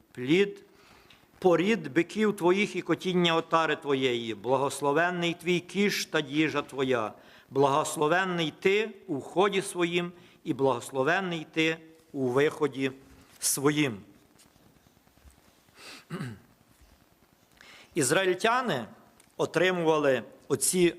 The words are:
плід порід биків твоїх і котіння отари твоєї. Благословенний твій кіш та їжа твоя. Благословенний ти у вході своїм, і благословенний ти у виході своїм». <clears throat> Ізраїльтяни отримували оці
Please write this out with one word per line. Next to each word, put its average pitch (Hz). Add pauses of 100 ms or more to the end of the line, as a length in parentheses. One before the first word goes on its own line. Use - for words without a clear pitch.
(120)
плід 175 (760)
порід 170
биків 196
твоїх 190
і 170
котіння 175
отари 160
твоєї. 131
Благословенний 143
твій 170
кіш 190
та 160
їжа 147
твоя. 127 (380)
Благословенний 156
ти 208 (160)
у 151
вході 185
своїм, 175 (320)
і 151
благословенний 139
ти 160 (360)
у 135
виході 135 (460)
своїм». 143 (2000)
<clears throat> - (1800)
Ізраїльтяни 180 (500)
отримували 160 (260)
оці 170